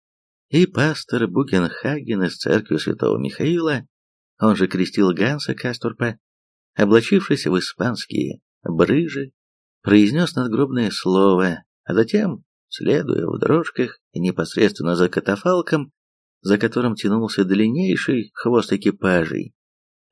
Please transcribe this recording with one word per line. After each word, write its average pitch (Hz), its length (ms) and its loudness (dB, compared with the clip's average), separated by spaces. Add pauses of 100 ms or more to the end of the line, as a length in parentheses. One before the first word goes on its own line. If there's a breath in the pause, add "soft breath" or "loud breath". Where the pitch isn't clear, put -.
(500)
и 170 160 4
пастор 127 640 -2
Бугенхаген 110 960 -2
из 85 140 -4
церкви 80 400 0
святого 60 400 0
Михаила, 147 720 -4 (520)
он 107 160 4
же 95 120 0
крестил 92 460 2
Ганса 117 420 -2
Касторпа, 117 640 -6 (580)
облачившись 117 720 4
в 87 100 2
испанские - 840 -4 (240)
брыжи, 135 680 0 (500)
произнес 107 540 4
надгробное 123 560 -2
слово — 92 720 2 (200)
а - 100 -6
затем, 123 500 0 (260)
следуя 135 560 -2
в - 140 -6
дрожках - 600 -2 (140)
непосредственно 87 840 -2
за 87 140 2
катафалком, 156 840 -2 (500)
за 98 160 2
которым 117 380 0
тянулся 104 500 -2
длиннейший 120 880 0
хвост 117 380 0
экипажей, 90 840 -2 (560)